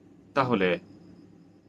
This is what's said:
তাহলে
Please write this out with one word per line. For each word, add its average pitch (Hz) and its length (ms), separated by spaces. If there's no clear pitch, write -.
তাহলে 101 460